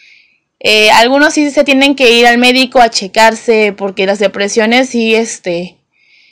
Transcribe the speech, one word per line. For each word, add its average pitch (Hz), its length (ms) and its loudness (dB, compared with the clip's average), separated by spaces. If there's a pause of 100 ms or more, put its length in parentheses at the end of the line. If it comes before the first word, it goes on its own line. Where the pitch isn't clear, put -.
(580)
Eh, 214 320 0
algunos 269 440 2
sí 294 180 -2
se 285 120 0
tienen 277 300 0
que 262 180 2
ir 233 140 4
al 240 100 2
médico 254 440 0
a 226 100 4
checarse 220 840 0
porque 196 300 -6
las 202 120 -2
depresiones 214 720 -2
sí, 226 240 -2
este, 180 640 -6 (540)